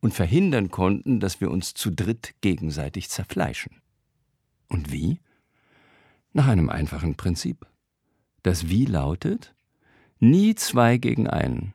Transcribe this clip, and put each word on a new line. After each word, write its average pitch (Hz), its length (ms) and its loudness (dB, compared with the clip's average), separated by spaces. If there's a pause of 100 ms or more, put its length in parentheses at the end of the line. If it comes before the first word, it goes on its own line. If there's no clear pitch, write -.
und 110 120 2
verhindern 117 560 2
konnten, 98 500 0
dass 95 220 -4
wir 95 80 0
uns 90 240 -6
zu - 160 -4
dritt 104 520 -6
gegenseitig 78 680 -4
zerfleischen. - 720 -6 (840)
Und 73 240 -6
wie? 85 280 -4 (1160)
Nach 139 120 4
einem 95 240 4
einfachen 76 420 -4
Prinzip. - 540 -4 (760)
Das 85 260 0
Wie 104 180 2
lautet, 87 680 -2 (680)
nie 190 360 6
zwei 120 420 4
gegen 120 300 0
einen - 480 -2